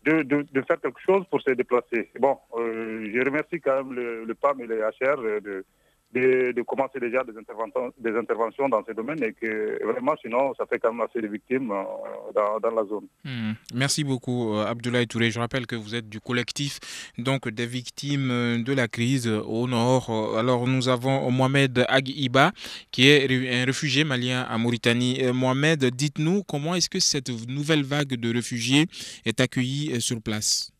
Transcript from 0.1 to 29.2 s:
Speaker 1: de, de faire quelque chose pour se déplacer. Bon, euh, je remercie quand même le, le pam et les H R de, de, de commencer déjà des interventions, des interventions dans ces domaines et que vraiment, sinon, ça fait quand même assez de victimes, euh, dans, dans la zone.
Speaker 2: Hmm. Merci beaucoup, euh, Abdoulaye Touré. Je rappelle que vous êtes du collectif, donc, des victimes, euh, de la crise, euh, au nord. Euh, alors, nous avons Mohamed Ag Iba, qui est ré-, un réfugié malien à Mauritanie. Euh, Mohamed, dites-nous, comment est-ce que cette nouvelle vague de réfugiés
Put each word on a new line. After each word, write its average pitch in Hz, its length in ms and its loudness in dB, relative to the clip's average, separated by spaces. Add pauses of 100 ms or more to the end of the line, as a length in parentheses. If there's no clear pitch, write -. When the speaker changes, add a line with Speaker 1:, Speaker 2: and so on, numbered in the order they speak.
Speaker 1:
de, 143 300 0
de 135 100 0
faire 165 180 0
quelque 135 260 -6
chose 190 240 4
pour 139 100 0
se - 120 0
déplacer. 120 680 0
Bon, 131 180 2 (200)
euh, 113 580 -4
je 123 100 0
remercie 151 360 -4
quand 135 240 0
même 131 80 -12
le, 120 320 -6
le 113 100 -6
pam 139 260 0
et 117 60 -10
les 113 120 -4
H 110 360 0
R 110 260 -4
de, 98 240 -10 (480)
de, 127 380 4
de 120 120 -2
commencer 131 360 -4
déjà 123 240 -2
des 113 160 -12
interventions, 113 580 -6
des 113 200 -2
interventions 113 520 -2
dans 110 160 2
ces 113 100 -10
domaines 131 280 -6
et 110 100 -2
que 110 520 -4
vraiment, 127 360 0
sinon, 127 360 0
ça 110 100 -4
fait 139 140 -2
quand 113 120 2
même 113 160 -2
assez 120 120 -4
de 107 80 -4
victimes, 123 420 -4
euh, 98 140 -2 (500)
dans, 104 240 2
dans 113 160 -2
la 110 100 2
zone. 101 220 -8 (160)
Speaker 2:
Hmm. 117 300 -6 (200)
Merci 135 300 -2
beaucoup, 123 520 -2
euh, 107 120 0
Abdoulaye 120 400 0
Touré. 113 240 0
Je 110 80 -6
rappelle 117 300 -4
que 120 80 -6
vous 107 180 -8
êtes 117 140 -6
du 107 120 -12
collectif, 123 600 -4 (360)
donc, 123 320 -2
des 117 160 -4
victimes, 127 680 -4
euh, 120 280 0
de 120 120 -2
la 127 160 2
crise, 120 400 0
euh, 107 140 2
au 117 260 -2
nord. 123 420 2
Euh, 110 300 0
alors, 123 260 2
nous 127 220 2
avons 131 420 2
Mohamed 131 580 4
Ag 131 200 6
Iba, 135 420 4 (400)
qui 127 180 6
est 143 180 8
ré-, 127 360 2
un - 20 0
réfugié 135 380 0
malien 127 400 0
à 117 160 0
Mauritanie. 120 640 2
Euh, 127 100 2
Mohamed, 131 520 2 (100)
dites-nous, 156 480 0
comment 151 320 -4
est-ce 175 160 0
que 190 80 -4
cette 143 320 0 (180)
nouvelle 143 360 2
vague 139 320 -2
de 117 180 -2
réfugiés 123 520 2 (380)